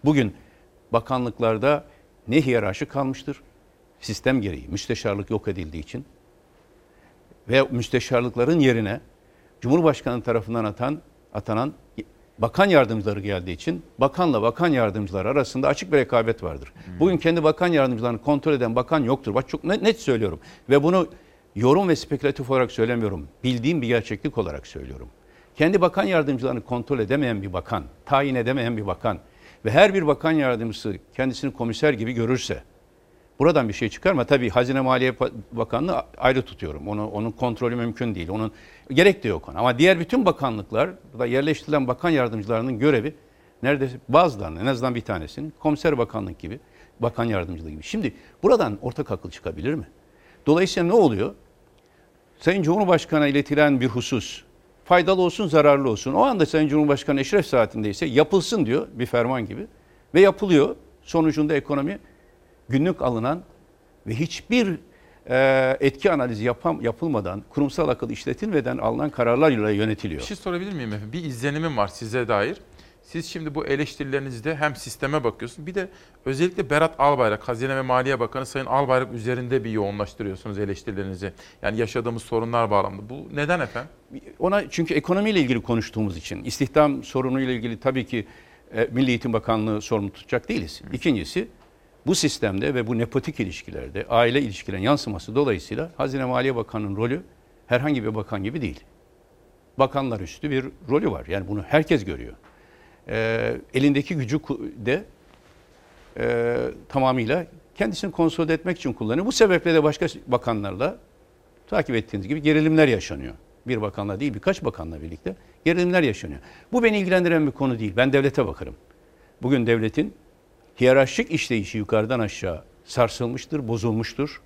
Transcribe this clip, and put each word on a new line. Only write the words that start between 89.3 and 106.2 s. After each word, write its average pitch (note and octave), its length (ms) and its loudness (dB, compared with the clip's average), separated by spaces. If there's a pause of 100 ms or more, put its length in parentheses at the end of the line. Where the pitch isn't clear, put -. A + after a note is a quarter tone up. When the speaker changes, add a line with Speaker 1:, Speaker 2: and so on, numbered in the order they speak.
Speaker 1:
Bakanlığı A2 500 -2
sorumlu G2+ 280 -2
tutacak - 380 -6
değiliz. G2 420 -6
Speaker 2:
Hı. - 60 -6
Speaker 1:
İkincisi, C#3 520 -2 (580)
bu E3+ 80 2
sistemde C3 600 -2
ve A#2+ 120 -2
bu A#2 120 -2
nepotik B2 420 -4
ilişkilerde F2 680 -8
aile A#2+ 340 4
ilişkilerin F#2+ 400 -8
yansıması A2 520 -2
dolayısıyla C3 600 -2
Hazine C3+ 280 -4
Maliye B2+ 320 -2
Bakanı'nın G#2+ 400 -6
rolü A#2+ 260 -2 (440)
herhangi B2+ 380 2
bir A2 100 -2
bakan G2+ 300 -4
gibi C#3 180 -6
değil. D#2+ 180 -6 (1000)
Bakanlar C3 420 0
üstü - 300 -10
bir C3 140 -2 (240)
rolü C#3+ 220 2
var. D#2+ 160 -8
Yani F#2 220 -6
bunu G#2 140 -6
herkes D3+ 420 2
görüyor. B1 280 -10 (800)
Ee, A2+ 440 -2 (180)
elindeki C#3 400 0
gücü C3+ 220 -2
ku-, A#2 500 -8
de, D#3+ 180 0 (1120)
e, A#2+ 380 0 (320)